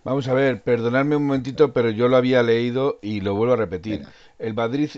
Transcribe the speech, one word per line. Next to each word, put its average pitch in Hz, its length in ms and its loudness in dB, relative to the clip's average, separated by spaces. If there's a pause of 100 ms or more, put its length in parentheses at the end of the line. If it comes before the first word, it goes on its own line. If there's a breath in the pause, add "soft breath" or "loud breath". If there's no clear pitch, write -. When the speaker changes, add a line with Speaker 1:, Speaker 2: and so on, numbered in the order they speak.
Speaker 1:
Vamos 131 240 -4
a 131 60 -2
ver, 131 280 0
perdonadme 127 540 0
un 147 120 0
momentito, 135 460 0
pero 117 160 2
yo 113 180 0
lo 127 100 4
había 127 260 4
leído 120 580 0
y 104 200 -6
lo 98 140 -2
vuelvo 117 180 2
a 117 40 4
repetir. 98 420 -4
Speaker 2:
Venga. 69 120 -18 (280 soft breath)
Speaker 1:
El 113 140 -6
Madrid, 120 440 -2